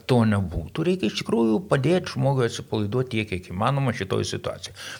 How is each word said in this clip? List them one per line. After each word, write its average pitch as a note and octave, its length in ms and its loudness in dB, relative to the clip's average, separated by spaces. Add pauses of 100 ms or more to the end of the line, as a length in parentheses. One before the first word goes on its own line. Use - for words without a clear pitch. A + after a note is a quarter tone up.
to B2 180 4
nebūtų, G2 640 0
reikia F#3 220 2
iš - 100 -6
tikrųjų A3 480 2
padėti D3 480 2
žmogui C3 320 2
atsipalaiduoti A2+ 720 -2
tiek, G#2+ 160 -2
kiek F2+ 180 -6
įmanoma B2+ 400 0
šitoj G#2 320 -2
situacijoj. - 540 -6 (240)